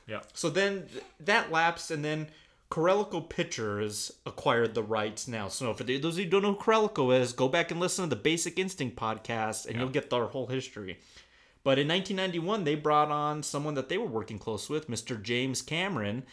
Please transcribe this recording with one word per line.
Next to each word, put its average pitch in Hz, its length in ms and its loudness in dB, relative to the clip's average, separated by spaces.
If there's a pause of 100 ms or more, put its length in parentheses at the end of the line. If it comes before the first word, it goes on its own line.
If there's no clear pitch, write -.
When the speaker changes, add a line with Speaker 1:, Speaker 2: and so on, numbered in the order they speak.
Speaker 1:
Yeah. 208 140 -8 (140)
Speaker 2:
So 165 180 -2
then 196 400 0
th-, - 120 -12 (180)
that 196 300 2
lapsed, 165 380 2
and 151 160 -4
then 156 220 -4 (420)
Corellico 185 600 2
Pictures 107 800 -4 (140)
acquired 117 480 2
the 113 100 0
rights 107 440 -2
now. 110 200 -4
So 113 260 -2
for 104 100 -6
the, 127 160 0
those 165 160 -2
of 175 40 -4
you 202 60 -2
who 165 60 -4
don't 196 100 6
know 202 120 4
who 202 60 -6
Corellico 214 520 4
is, 127 200 6
go 127 160 2
back 170 240 2
and 170 80 -4
listen 180 240 0
to 170 120 0
the 104 60 -6
Basic 165 380 2
Instinct 170 380 -2
podcast, 110 680 -2
and 110 100 -6
Speaker 1:
Yeah. 117 60 -2
Speaker 2:
you'll 131 100 -2
get 135 180 -2
their 123 160 2
whole 120 220 -4
history. 110 520 -6 (640)
But 135 160 6
in 143 80 4
nineteen 185 300 0
ninety-one, 190 460 0
they 151 120 2
brought 151 340 4
on 147 320 0
someone 147 340 -4
that 131 140 -2
they 175 80 0
were 233 80 -2
working 110 320 -4
close 107 320 -6
with, 151 200 -4
Mister 120 260 -6
James 120 480 -2
Cameron, 135 680 -2